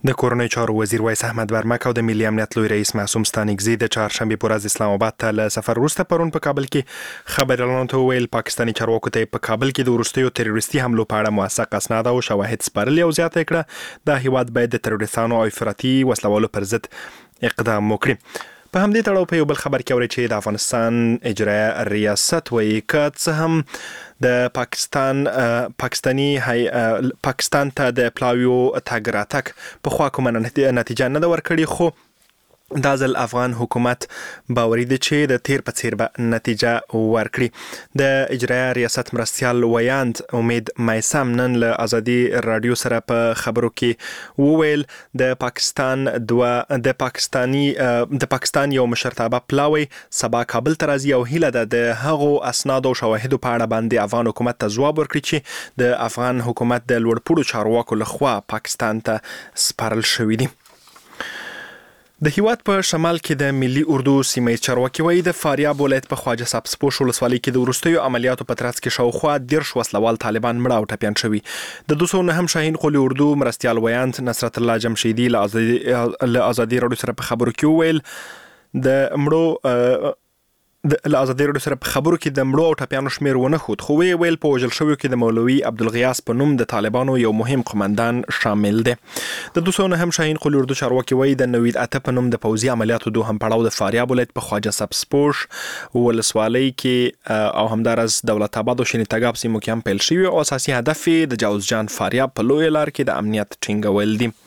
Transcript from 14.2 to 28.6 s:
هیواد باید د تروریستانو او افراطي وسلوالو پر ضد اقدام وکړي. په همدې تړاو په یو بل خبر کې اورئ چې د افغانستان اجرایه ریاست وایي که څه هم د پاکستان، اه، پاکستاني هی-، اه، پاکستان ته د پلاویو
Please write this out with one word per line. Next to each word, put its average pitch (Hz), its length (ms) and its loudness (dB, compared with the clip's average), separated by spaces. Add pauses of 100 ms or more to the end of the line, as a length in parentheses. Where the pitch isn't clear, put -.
هیواد 123 320 0
باید 120 160 0
د 113 120 -4
تروریستانو 113 540 0
او 110 100 2
افراطي 113 400 -4 (200)
وسلوالو 107 440 2
پر 98 160 -4
ضد 113 180 -4 (640)
اقدام 107 460 0
وکړي. - 500 -4 (260)
په 185 120 2
همدې 214 200 2
تړاو 190 240 2
په 170 80 2
یو 151 120 4
بل 147 100 0
خبر 135 240 -2
کې - 100 0
اورئ 123 140 2
چې 120 240 -2
د 107 100 0
افغانستان 113 560 0 (320)
اجرایه 104 640 0
ریاست 104 640 0
وایي 107 200 2 (180)
که 147 140 2 (140)
څه 165 160 -2
هم 160 260 2 (640)
د 123 320 2
پاکستان، 135 720 -2
اه، 120 400 0 (120)
پاکستاني 135 440 0 (200)
هی-، 120 200 0 (140)
اه، 113 340 0 (140)
پاکستان 139 500 -2
ته 127 220 0
د 120 180 2
پلاویو 123 400 2 (320)